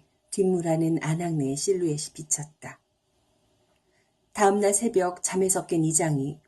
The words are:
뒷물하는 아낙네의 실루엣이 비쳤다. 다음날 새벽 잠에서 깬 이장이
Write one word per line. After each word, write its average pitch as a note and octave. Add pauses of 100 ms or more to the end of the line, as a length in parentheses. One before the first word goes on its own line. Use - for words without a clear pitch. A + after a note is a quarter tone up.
(320)
뒷물하는 E3
아낙네의 D#3
실루엣이 E3
비쳤다. - (1500)
다음날 G3+
새벽 F#3+
잠에서 F#3
깬 D#3+
이장이 D#3